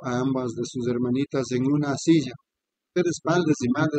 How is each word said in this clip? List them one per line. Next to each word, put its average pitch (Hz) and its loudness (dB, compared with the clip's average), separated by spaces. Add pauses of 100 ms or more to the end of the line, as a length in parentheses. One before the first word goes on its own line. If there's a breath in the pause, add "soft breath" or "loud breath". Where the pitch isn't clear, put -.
a 123 -2
ambas 127 0
de 120 -4
sus 120 -6
hermanitas 123 -2
en 123 0
una 143 0
silla, 151 2 (600)
de 180 2
espaldas 151 0
y 123 0
mal 147 2
de 151 -2